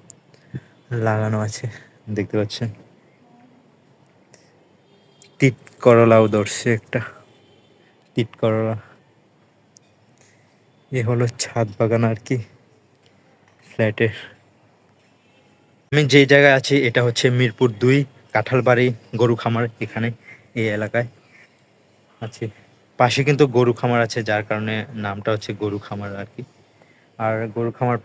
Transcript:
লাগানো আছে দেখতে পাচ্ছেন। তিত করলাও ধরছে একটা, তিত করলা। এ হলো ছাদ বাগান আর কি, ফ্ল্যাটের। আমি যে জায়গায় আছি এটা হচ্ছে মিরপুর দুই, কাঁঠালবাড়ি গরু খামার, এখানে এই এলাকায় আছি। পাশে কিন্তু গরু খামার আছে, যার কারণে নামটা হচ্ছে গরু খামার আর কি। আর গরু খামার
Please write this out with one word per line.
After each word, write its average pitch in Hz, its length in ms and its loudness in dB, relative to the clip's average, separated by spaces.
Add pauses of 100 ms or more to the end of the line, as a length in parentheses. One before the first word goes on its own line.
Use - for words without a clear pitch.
(1040)
লাগানো 110 320 0 (100)
আছে - 180 -10 (520)
দেখতে 101 220 -4
পাচ্ছেন। 107 300 -4 (2750)
তিত 131 180 2 (280)
করলাও 117 400 6 (100)
ধরছে 107 320 -4 (120)
একটা, - 200 -6 (1160)
তিত 117 160 -4 (100)
করলা। 110 340 -2 (2250)
এ 127 180 -2
হলো 123 160 0 (160)
ছাদ 117 260 -4 (100)
বাগান 113 340 0
আর 110 60 -6 (100)
কি, 131 100 -2 (1300)
ফ্ল্যাটের। 110 460 -2 (1800)
আমি 147 120 2 (100)
যে 143 80 8 (100)
জায়গায় 143 280 6
আছি 139 160 0 (120)
এটা 120 200 0
হচ্ছে 120 180 0 (140)
মিরপুর 123 300 2 (140)
দুই, 131 140 4 (360)
কাঁঠালবাড়ি 123 540 2 (340)
গরু 117 200 4
খামার, 117 240 -2 (200)
এখানে 113 240 -6 (500)
এই 113 80 -2 (100)
এলাকায় 113 300 -4 (1160)
আছি। - 200 -12 (540)
পাশে 127 280 2
কিন্তু 147 160 4 (140)
গরু 120 220 4
খামার 120 280 0
আছে, 120 120 -8 (100)
যার 104 200 -2
কারণে 110 260 -4 (300)
নামটা 101 280 -6
হচ্ছে 104 180 -8 (120)
গরু 104 220 -4
খামার 101 260 -10 (100)
আর 98 120 -12
কি। 127 100 -14 (760)
আর 110 160 -2 (200)
গরু 117 220 -4
খামার 123 280 0